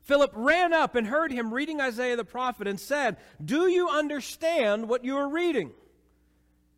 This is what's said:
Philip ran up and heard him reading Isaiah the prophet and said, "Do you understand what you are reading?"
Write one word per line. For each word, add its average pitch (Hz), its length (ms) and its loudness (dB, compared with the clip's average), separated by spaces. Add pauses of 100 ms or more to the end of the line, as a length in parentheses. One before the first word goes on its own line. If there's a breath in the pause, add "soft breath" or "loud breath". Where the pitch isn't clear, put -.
Philip 285 320 4
ran 330 400 2
up 302 220 2
and 233 100 0
heard 294 260 0
him 233 220 -4
reading 294 260 -4
Isaiah 247 360 -2
the 233 100 -4
prophet 247 400 -6
and 196 140 -4
said, 269 380 -2 (260 loud breath)
"Do 294 240 2
you 349 220 4
understand 294 1000 0
what 240 160 -2
you 269 120 -2
are 285 120 -2
reading?" 302 420 0 (1040)